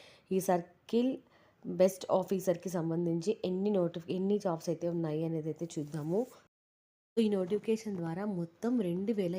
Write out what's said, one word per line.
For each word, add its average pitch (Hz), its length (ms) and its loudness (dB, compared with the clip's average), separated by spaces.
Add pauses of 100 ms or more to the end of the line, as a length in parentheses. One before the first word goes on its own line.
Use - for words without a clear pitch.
(320)
ఈ 190 80 2
సర్కిల్ 196 720 0 (540)
బెస్ట్ 185 460 2
ఆఫీసర్‌కి 185 580 0
సంబంధించి 170 640 0 (100)
ఎన్ని 190 280 0
నోటిఫి-, 170 400 0
ఎన్ని 190 280 2
జాబ్స్ 170 300 -2
అయితే 165 200 -2
ఉన్నాయి 165 340 0
అనేది 160 260 -2
అయితే 160 200 -6
చూద్దాము. 156 500 -2 (1000)
ఈ 233 120 4
నోటిఫికేషన్ 208 680 0
ద్వారా 170 360 -4
మొత్తం 185 500 -2
రెండు 190 320 0
వేల 185 260 0